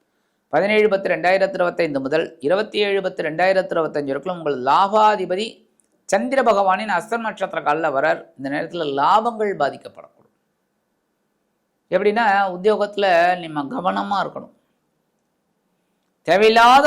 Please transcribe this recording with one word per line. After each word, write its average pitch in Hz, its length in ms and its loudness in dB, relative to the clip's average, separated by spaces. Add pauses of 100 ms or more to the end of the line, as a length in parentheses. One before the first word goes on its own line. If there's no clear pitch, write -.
(520)
பதினேழு 208 400 2
பத்து 196 200 -2
ரெண்டாயிரத்தி 190 460 0
இருபத்தைந்து 170 460 -2
முதல் 156 200 -2 (220)
இருபத்தி 208 400 -2
ஏழு 196 200 -2
பத்து 180 200 -6
ரெண்டாயிரத்தி 185 480 0
இருபத்தஞ்சு 147 380 -4
வரைக்கும் 170 260 -6
உங்கள் 147 200 -4 (100)
லாபாதிபதி 196 800 2 (680)
சந்திர 247 360 0
பகவானின் 202 480 0
அஸ்தம் 226 320 -6
நட்சத்திர 165 380 -6
காலில் 151 300 0
வரார். 160 240 0 (160)
இந்த 135 180 -10
நேரத்துல 165 320 -6 (140)
லாபங்கள் 214 520 0 (100)
பாதிக்கப்படக்கூடும். - 720 -10 (1600)
எப்படின்னா 208 360 0 (280)
உத்தியோகத்துல 202 520 0 (380)
நம்ம 151 300 -6
கவனமா 196 500 -4
இருக்கணும். - 300 -12 (1700)
தேவையில்லாத 226 580 8